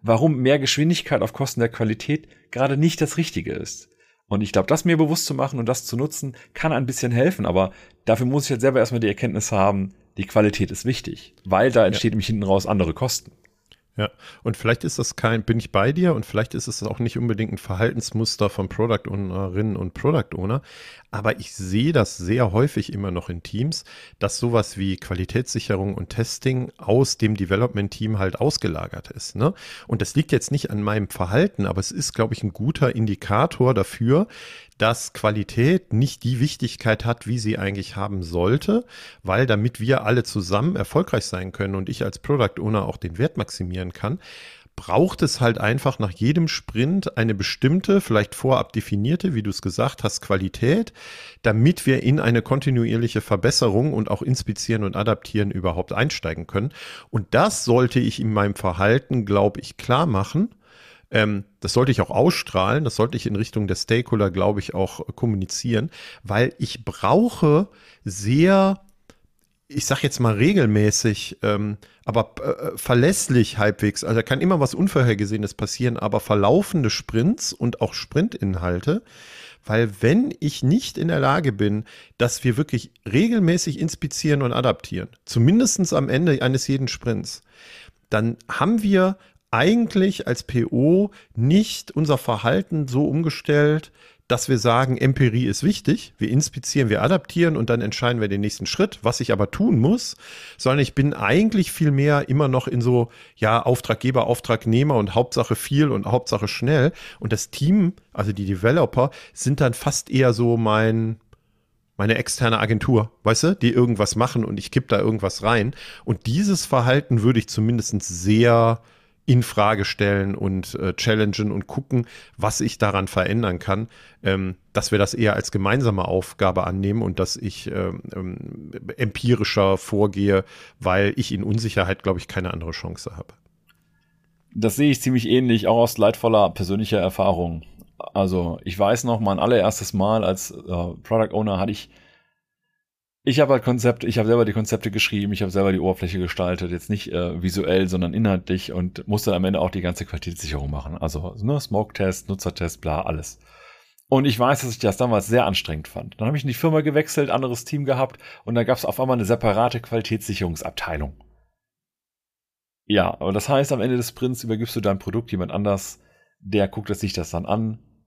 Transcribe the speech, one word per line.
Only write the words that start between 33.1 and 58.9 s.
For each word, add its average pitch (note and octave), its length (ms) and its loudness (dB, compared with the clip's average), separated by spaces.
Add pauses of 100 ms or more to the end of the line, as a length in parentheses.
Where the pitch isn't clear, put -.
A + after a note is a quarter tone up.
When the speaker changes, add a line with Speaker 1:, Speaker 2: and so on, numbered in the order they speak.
Speaker 2:
dafür, B2 540 2 (500)
dass - 360 0
Qualität A2+ 800 0
nicht A#2+ 320 0
die B2 160 0
Wichtigkeit A2+ 640 -2
hat, A#2 220 -2
wie A#2+ 120 -2
sie G#2+ 180 -2
eigentlich G2 380 -6
haben G2 280 -6
sollte, G2+ 600 0 (400)
weil G2+ 220 2
damit A2+ 340 0
wir B2 240 0
alle A2+ 200 2
zusammen G2+ 520 -2
erfolgreich B2 480 -2
sein F#2 300 -8
können G2 220 -4
und F#2+ 120 -6
ich - 160 -6
als G#2 160 -6
Product B2+ 400 0
Owner G#2 260 0
auch - 120 -8
den E2 200 -8
Wert C3+ 200 -2
maximieren F#2 560 -6
kann, B2 260 -6 (560)
braucht C#3+ 460 0
es - 180 0
halt A#2 200 2
einfach B2 400 0
nach G2+ 120 -2
jedem D3 380 2
Sprint - 680 -2
eine A2+ 160 0
bestimmte, E3 680 0
vielleicht G#2 340 0
vorab - 380 0
definierte, A#2+ 600 -2
wie A2 100 -2
du G2+ 60 -4
es - 120 -8
gesagt A2+ 420 -4
hast, - 160 -2
Qualität, A#2 720 0 (500)
damit A#2 440 4
wir C3 180 2
in C#3 160 4
eine A#2 220 2
kontinuierliche A#2 800 0
Verbesserung A2+ 720 2
und G#2+ 180 -2
auch G2+ 100 -4
inspizieren A2+ 600 -2
und G2 140 -4
adaptieren G#2 540 -2
überhaupt F2+ 420 -2
einsteigen F2 540 -2
können. G#2+ 260 -4 (360)
Und G#2 220 -4
das E3+ 320 2
sollte A#2+ 380 4
ich A2 180 -2
in A2+ 140 -2
meinem G2+ 220 2
Verhalten, G#2 680 0